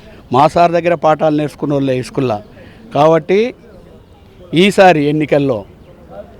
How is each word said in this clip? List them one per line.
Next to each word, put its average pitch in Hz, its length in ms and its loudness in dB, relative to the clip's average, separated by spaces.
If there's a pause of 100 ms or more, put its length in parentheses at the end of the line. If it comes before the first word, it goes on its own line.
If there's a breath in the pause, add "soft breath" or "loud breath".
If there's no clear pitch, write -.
(320 loud breath)
మా 139 160 4
సార్ 175 240 0
దగ్గర 170 220 0
పాఠాలు 156 420 0
నేర్చుకున్న 147 380 -4
వాళ్ళే 135 240 -2
ఈ 123 40 -6
స్కూల్లో. 120 360 -4 (560 loud breath)
కాబట్టి 165 460 0 (1120)
ఈసారి 180 500 4
ఎన్నికల్లో 143 600 -2 (760)